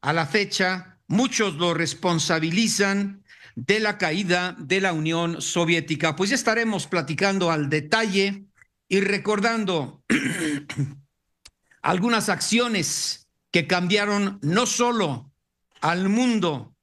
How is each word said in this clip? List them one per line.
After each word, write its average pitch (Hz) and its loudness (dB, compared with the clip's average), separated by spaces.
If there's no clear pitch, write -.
A 143 -2
la 165 0
fecha, 190 -2
muchos 208 0
lo 170 0
responsabilizan 180 0
de 196 0
la 208 -2
caída 180 0
de 170 -2
la 190 0
Unión 165 -2
Soviética. 165 0
Pues 190 -2
ya 269 0
estaremos 220 0
platicando 175 0
al 151 0
detalle 196 0
y 196 2
recordando 196 0
<clears throat> - -6
algunas 214 0
acciones 214 0
que 170 2
cambiaron 196 0
no 180 2
solo 214 -2
al 175 2
mundo 202 0